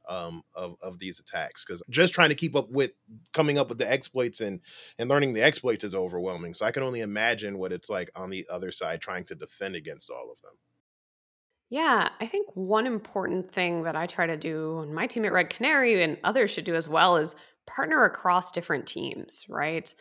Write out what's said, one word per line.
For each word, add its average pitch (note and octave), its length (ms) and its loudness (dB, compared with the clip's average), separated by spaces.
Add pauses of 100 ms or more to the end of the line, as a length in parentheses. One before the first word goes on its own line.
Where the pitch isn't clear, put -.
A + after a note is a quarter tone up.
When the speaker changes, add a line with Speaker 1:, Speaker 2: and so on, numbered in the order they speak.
Speaker 1:
um, E2+ 340 -8 (120)
of, F2+ 280 -8
of F#2 180 -12
these F#2 180 -10
attacks? - 460 -8
'Cause F2 260 -10
just E3 240 4
trying E3 140 4
to D3 80 0
keep D3 180 -4
up C3 160 0
with, C3 220 0 (400)
coming D3 260 4
up C3 100 2
with A#2 100 -8
the A#2 120 0
exploits B2+ 500 -2
and, G2 200 -4 (380)
and - 100 -2
learning C#3 240 4
the A2 100 2
exploits B2+ 400 2
is G2+ 120 -4
overwhelming. F2+ 600 -2
So G#2+ 100 -4
I A2+ 60 2
can C3+ 140 -2
only B2 160 -4
imagine G#2+ 580 -2
what F#2 140 -4
it's F2+ 180 -8
like F#2 240 -4
on F#2 160 -10
the F#2 180 -8
other F2+ 220 -6
side E2 300 -6
trying F2+ 260 -8
to - 80 -12
defend F#2 400 -10
against D#2 360 -12
all B1 200 -12
of A#1+ 120 -20
them. - 120 -20 (1160)
Speaker 2:
Yeah, C4 400 2 (100)
I A3+ 60 -2
think G4+ 280 -2
one G#3 320 2
important F#3 640 -2
thing E3+ 340 0
that D#3+ 120 -2
I E3 100 0
try F3 200 0
to E3 100 -2
do, D#3+ 440 -4
and D3+ 120 -8
my E3 140 -2
team A#3 180 -2
at G3 80 2
Red F3 180 4
Canary B3 520 4
and D3+ 220 2
others G#3+ 260 4
should E3 140 -4
do F3 100 0
as D#3+ 140 0
well, E3 280 6
is D#3 200 2 (300)
partner D4+ 380 2
across F3+ 460 2
different D#3+ 360 -4
teams, - 600 -8
right? D#3 520 -4